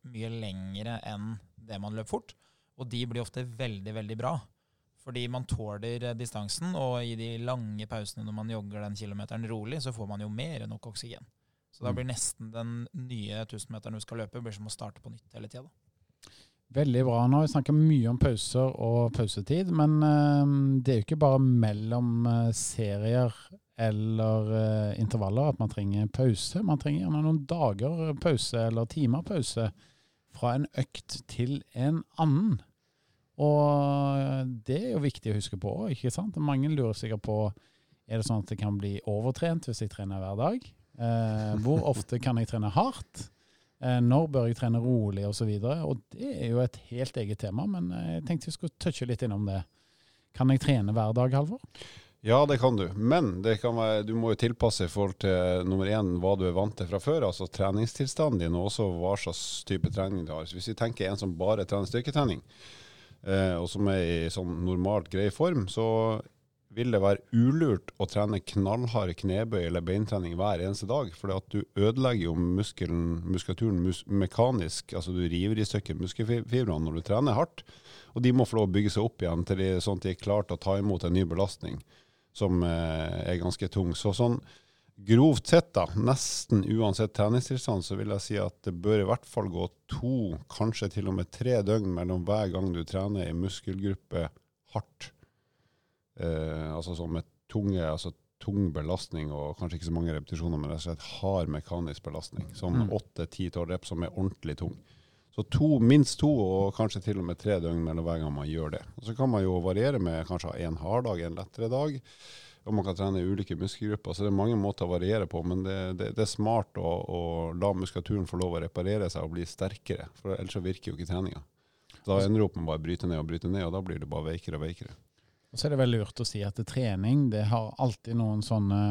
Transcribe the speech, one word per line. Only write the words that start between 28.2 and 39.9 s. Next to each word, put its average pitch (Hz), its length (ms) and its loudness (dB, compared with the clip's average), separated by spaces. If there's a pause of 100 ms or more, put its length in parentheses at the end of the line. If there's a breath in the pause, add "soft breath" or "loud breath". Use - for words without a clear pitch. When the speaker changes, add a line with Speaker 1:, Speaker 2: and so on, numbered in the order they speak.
Speaker 2:
eller 113 320 0
timer 139 360 0
pause 117 480 -2 (640 soft breath)
fra 120 220 0
en 143 120 0 (100)
økt - 520 -6
til 131 340 -4 (120)
en 147 280 0 (160)
annen. 160 420 4 (800)
Og 139 1080 2 (180)
det 131 140 -2
er 240 140 -4
jo 170 100 0
viktig 131 300 -2
å 104 60 0
huske 101 200 -4
på, 101 140 -2 (180)
ikke 123 220 -2
sant? 190 240 -4
Mange 143 340 2
lurer 127 240 0
sikkert 110 280 -6
på, 107 160 0 (680 soft breath)
er 113 120 -2
det 107 60 -2
sånn 110 180 0
at - 80 -10
det 104 80 -6
kan 104 180 0
bli 101 180 -4 (100)
overtrent 131 600 -2
hvis 117 160 -6
jeg 104 80 -4